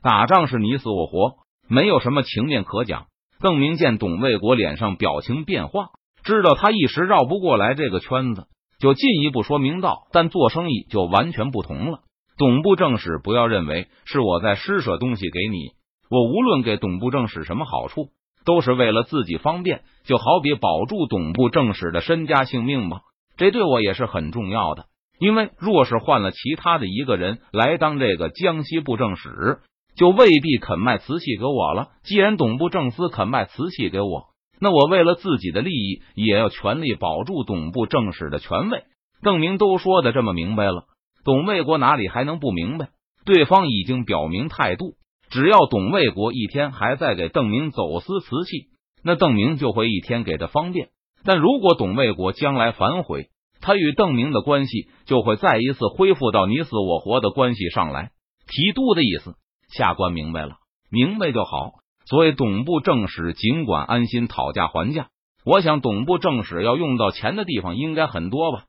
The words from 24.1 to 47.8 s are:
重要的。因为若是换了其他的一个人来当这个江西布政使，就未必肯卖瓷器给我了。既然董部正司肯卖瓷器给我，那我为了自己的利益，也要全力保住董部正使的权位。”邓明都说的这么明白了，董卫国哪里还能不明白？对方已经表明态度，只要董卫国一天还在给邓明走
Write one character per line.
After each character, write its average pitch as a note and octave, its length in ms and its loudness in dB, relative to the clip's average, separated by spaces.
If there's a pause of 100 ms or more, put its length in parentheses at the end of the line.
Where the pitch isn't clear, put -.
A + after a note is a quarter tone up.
重 G2+ 180 -6
要 F#2+ 260 -2
的。 E2+ 100 -18 (340)
因 G3+ 140 4
为 A3 240 0
若 F3 260 2
是 A#2+ 140 0
换 A#2+ 240 2
了 F#2+ 80 0
其 - 80 -10 (200)
他 E3+ 200 0
的 A#2+ 80 -4
一 G2+ 200 -4
个 A2+ 120 0
人 F#2 220 -4 (120)
来 C3 260 2
当 D3+ 200 0
这 G#2+ 200 0
个 D#2+ 120 -4
江 E3 340 -2
西 D#3+ 160 -4
布 C3+ 180 -4
政 G#2 180 -2
使， C#2+ 440 -6 (360)
就 F3 140 6
未 F#3+ 300 8
必 C#3 180 0
肯 E2+ 220 -4
卖 A2+ 180 0
瓷 D3+ 220 -6
器 B2+ 180 -6
给 G#2+ 80 -6
我 G#2 280 0
了。 G#2+ 160 -4 (120)
既 G3 140 -6
然 G3+ 220 2
董 B2 200 0
部 E3+ 120 -2
正 D#3 200 -2
司 E3+ 200 -4
肯 G2 180 -4
卖 A2 180 -2
瓷 E3 240 -8
器 G#2 200 -6
给 F#2+ 100 -4
我， F#2 300 -6 (300)
那 G3 120 2
我 D3 160 6
为 F3+ 160 4
了 E3+ 120 4
自 E3+ 220 -2
己 F2+ 140 -6
的 F#2+ 100 -2
利 F3 80 -4
益， G#2 320 -4 (140)
也 G#2+ 180 2
要 G#2+ 160 2
全 A2+ 320 -4
力 B2+ 140 -2
保 F2 280 -4
住 D3+ 200 -6
董 E2+ 280 -6
部 A2+ 140 -2
正 A2 280 -2
使 D#2 180 -10
的 D2+ 80 -6
权 B2 320 -4
位。” - 120 -8 (380)
邓 G3 180 2
明 F3 200 0
都 F#3+ 180 4
说 F#3 240 2
的 A#2+ 100 2
这 B2 120 0
么 G2+ 100 0
明 F2 220 -2
白 G#2 100 0
了， F2+ 200 -2 (380)
董 C#3 220 2
卫 G3 160 0
国 D#3 160 0
哪 C#3 180 4
里 G#2 120 -2
还 A2 160 -4
能 D#3 160 -6
不 C#3 120 -2
明 F#2+ 280 -4
白？ - 80 -8 (360)
对 F3 220 6
方 F#3 220 4
已 G#2 160 0
经 B2 220 -4
表 D#2+ 220 -2
明 G2 200 -4
态 A2 280 -2
度， - 180 -10 (360)
只 C3 180 0
要 F#3+ 220 6
董 G2 220 0
卫 E3+ 180 2
国 G2+ 240 -4
一 A2 140 -6
天 C#3+ 240 -4
还 A#2 240 -2
在 C3+ 180 -2
给 E2+ 160 -4
邓 C3 200 0
明 C#3+ 200 -2
走 F2 300 -4